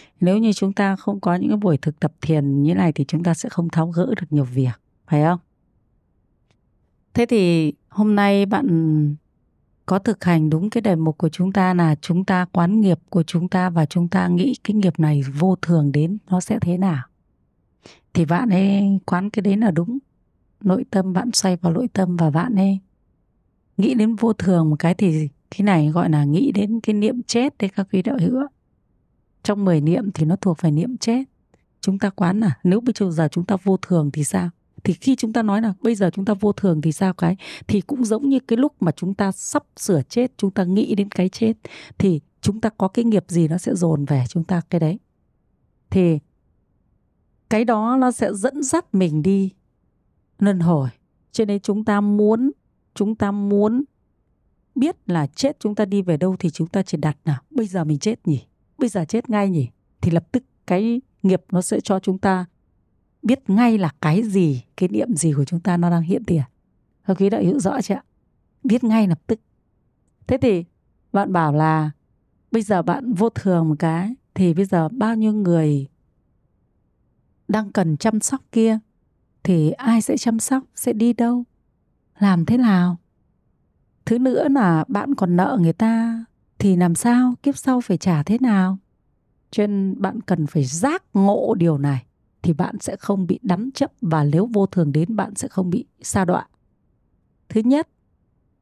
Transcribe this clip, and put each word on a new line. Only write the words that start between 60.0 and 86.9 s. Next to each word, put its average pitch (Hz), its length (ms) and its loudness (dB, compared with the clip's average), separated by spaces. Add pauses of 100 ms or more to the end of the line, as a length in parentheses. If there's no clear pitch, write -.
Thì 175 100 0
lập 170 220 -2
tức 262 100 0 (240)
cái 226 340 0 (220)
nghiệp 185 200 2 (100)
nó 180 80 2
sẽ - 200 -4
cho 190 180 -2
chúng 190 200 -4
ta 185 260 0 (800)
biết 247 280 0
ngay 220 280 4
là 175 120 -2 (100)
cái 156 220 2
gì, 180 400 0 (140)
cái 180 120 0
niệm 214 280 -2
gì 156 160 0
của 139 120 0
chúng 170 160 -4
ta 175 160 0
nó 175 140 2
đang 170 120 2
hiện 190 220 -2
tiền. 170 180 0 (640)
Các 190 140 0
quý 196 100 2
đạo 214 120 -2
hữu 196 160 2
rõ 190 240 -2
chưa 202 120 -4
ạ? - 80 -8 (640)
Biết 247 200 0
ngay 220 240 2
lập 165 180 -2
tức. 226 140 -2 (880)
Thế 262 160 0
thì 196 220 2 (480)
bạn 196 200 0
bảo 160 200 2
là 156 380 2 (600)
bây 226 120 0
giờ 214 200 0
bạn 247 300 -2
vô 208 160 0
thường 175 400 0
một 151 100 2
cái, 170 360 -2 (200)
thì 180 200 2
bây 190 100 0
giờ 170 240 0
bao 226 260 -2
nhiêu 220 180 0
người 160 540 0 (1600)
đang 202 240 -2
cần 165 240 0
chăm 214 240 0
sóc - 200 -4 (120)
kia, 220 260 2 (640)
thì 160 280 2
ai 233 300 0
sẽ - 160 -2
chăm 226 220 -2
sóc, 269 260 -2 (100)
sẽ - 180 -4
đi 233 200 2
đâu, 240 320 0 (720)
làm 185 260 4
thế 214 120 2
nào? 180 400 2 (1080)
Thứ 226 120 2
nữa 254 300 0
là 190 400 2
bạn 269 260 -2
còn 175 220 0
nợ 196 240 2
người 165 120 4
ta 226 520 -2 (340)
thì 196 180 2
làm 175 180 2